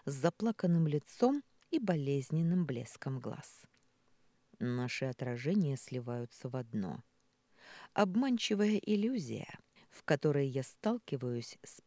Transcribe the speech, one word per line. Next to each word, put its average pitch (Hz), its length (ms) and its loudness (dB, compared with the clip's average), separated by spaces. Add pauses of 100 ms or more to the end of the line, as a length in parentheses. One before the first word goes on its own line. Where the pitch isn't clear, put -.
с 143 80 -4
заплаканным 170 720 2
лицом 240 560 2 (260)
и 320 100 0
болезненным 165 840 2
блеском 131 540 -6
глаз. - 420 -10 (960)
Наши 123 460 -2
отражения 135 720 0
сливаются 120 720 -6
в 123 60 -6
одно. 110 460 -4 (920)
Обманчивая 208 840 2
иллюзия, 208 800 -2 (320)
в - 140 -20
которой 143 440 4
я 131 160 -2
сталкиваюсь 127 1000 -4
с - 240 -16